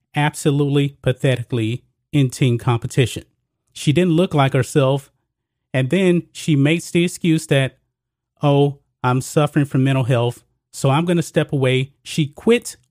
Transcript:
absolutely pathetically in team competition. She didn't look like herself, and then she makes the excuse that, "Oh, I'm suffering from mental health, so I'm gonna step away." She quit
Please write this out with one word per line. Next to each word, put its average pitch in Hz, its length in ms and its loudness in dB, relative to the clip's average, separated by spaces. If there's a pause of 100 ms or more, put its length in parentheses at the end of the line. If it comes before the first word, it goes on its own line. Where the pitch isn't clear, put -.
(160)
absolutely 143 840 0
pathetically 123 840 -2 (260)
in 139 200 2
team 120 280 0
competition. 120 640 -2 (500)
She - 200 -2
didn't 170 240 2
look 180 180 0
like 135 200 2
herself, 139 580 -2 (600)
and 131 180 -2
then 175 420 2
she - 240 -2
makes 151 340 0
the 175 140 0
excuse 160 440 -2
that, 135 300 0 (640)
"Oh, 143 380 2 (240)
I'm 127 160 0
suffering 147 460 0
from 131 180 0
mental 135 200 0
health, 120 380 -2 (300)
so - 180 0
I'm 151 140 2
gonna 170 180 0
step - 300 -2
away." 131 400 0 (100)
She - 240 -2
quit - 500 -2 (140)